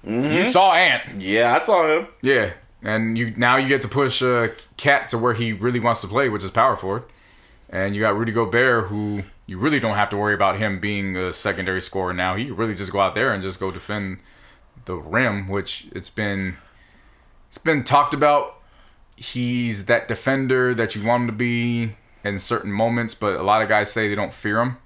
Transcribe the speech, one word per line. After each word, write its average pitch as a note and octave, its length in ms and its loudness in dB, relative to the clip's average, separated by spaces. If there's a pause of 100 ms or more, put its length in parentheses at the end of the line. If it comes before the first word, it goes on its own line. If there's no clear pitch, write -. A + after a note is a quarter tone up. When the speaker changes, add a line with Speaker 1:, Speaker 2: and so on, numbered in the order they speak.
Speaker 1:
Mm-hmm. B2+ 260 0
Speaker 2:
You F3 120 2
saw G3 280 6
Ant. D3+ 480 2
Speaker 1:
Yeah, A2 340 4
I D3 40 4
saw F3 300 4
him. D#3 180 2 (160)
Speaker 2:
Yeah, A#2+ 300 2 (300)
and A2+ 360 -2
you A2+ 180 -4
now A#2+ 200 4
you C3+ 120 2
get C3+ 140 2
to - 60 -6
push, C3 340 0
uh, A#2+ 260 2 (280)
Cat C#3 340 2
to A#2+ 80 -2
where A#2+ 160 2
he A2+ 180 -2
really A#2 280 0
wants A2+ 220 0
to - 60 -8
play, B2 200 0
which G#2 160 -4
is F#2+ 80 -6
power A2+ 240 4
forward. G2 260 -4 (680)
And F#2+ 260 -2
you G#2 40 -4
got G#2+ 160 2
Rudy A2+ 160 -2
Gobert, A#2 540 2
who G#2 380 -4 (220)
you F2+ 120 -10
really C#3+ 220 2
don't A2 160 0
have G#2 140 2
to G#2 60 -2
worry G#2 180 2
about F#2+ 240 2
him G#2 200 -2
being G2 380 -4
a F#2 160 -4
secondary F#2 500 -4
scorer F#2 320 -4
now. F#2 220 -2
He A#2+ 100 -4
can A#2+ 100 -8
really A2 200 -2
just F#2 160 -8
go G2 80 0
out F#2 160 2
there B2 180 2
and F#2+ 80 -4
just F#2 160 -8
go F#2+ 140 -4
defend F#2+ 460 -8 (680)
the F2+ 100 -8
rim, G2 540 -2
which G2 440 -6
it's F#2+ 160 -12
been, G2 480 -4 (920)
it's - 100 -20
been D3+ 240 0
talked C#3+ 320 4
about. D3 460 2 (560)
He's A#2+ 680 -4
that A#2+ 200 2
defender B2+ 680 0
that A2+ 200 -2
you G#2 100 -6
want A#2+ 180 2
him A#2+ 60 -2
to A#2 40 -4
be A#2 640 -2 (280)
in G2+ 140 -2
certain G#2 340 -4
moments, A2+ 420 0
but G2+ 240 -2
a C#2+ 40 -4
lot G#2 180 4
of G#2+ 80 0
guys G#2+ 240 2
say A2 160 0
they G#2 60 -2
don't G2+ 180 -4
fear G#2+ 280 -2
him. B2 260 -2